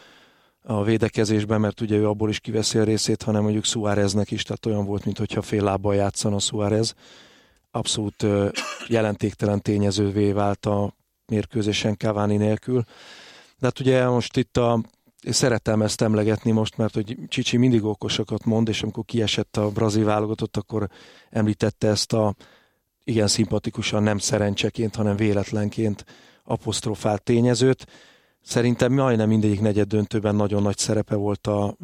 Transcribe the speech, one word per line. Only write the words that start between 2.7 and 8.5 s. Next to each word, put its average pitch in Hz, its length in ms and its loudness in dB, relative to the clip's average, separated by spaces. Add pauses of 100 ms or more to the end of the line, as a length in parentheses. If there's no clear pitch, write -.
a 110 60 4
részét, 107 380 0
hanem 104 200 0
mondjuk 107 220 0
Suáreznek 101 640 0
is, 107 120 -4
tehát - 240 -8
olyan 104 180 0
volt, 98 200 -4
minthogyha 107 380 -4
fél 104 200 -2
lábbal 98 320 0
játszana 101 440 0
Suárez. 107 560 0 (760)
Abszolút, 110 520 -4
ö, 101 260 2 (400)